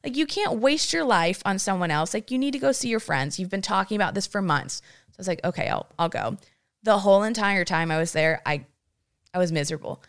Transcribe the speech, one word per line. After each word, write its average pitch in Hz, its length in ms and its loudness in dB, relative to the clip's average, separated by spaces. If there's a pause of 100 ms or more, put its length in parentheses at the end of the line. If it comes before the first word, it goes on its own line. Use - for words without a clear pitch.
Like, 262 140 -6
you 311 100 0
can't 392 340 -2
waste 285 340 2
your 330 100 0
life 180 400 2
on 196 140 0
someone 180 320 0
else. 156 240 0
Like, 220 160 -6
you 254 80 -2
need 277 140 0
to 277 60 -4
go 269 140 2
see 254 160 -2
your 220 120 0
friends. 143 380 -2
You've 185 120 -4
been 196 120 -2
talking 190 340 0
about 196 180 0
this 196 120 -2
for 208 140 -4
months." 143 360 -2 (340)
So - 80 -20
I - 20 -20
was 185 80 -6
like, 170 160 -4
"Okay, - 240 -2
I'll, - 180 -2 (120)
I'll 170 100 2
go." 117 280 -4 (480)
The 208 160 6
whole 196 240 6
entire 202 420 0
time 165 240 0
I 156 80 2
was 170 140 0
there, 160 340 2
I, 147 180 -4 (720)
I 180 40 0
was 175 140 2
miserable. 151 560 -4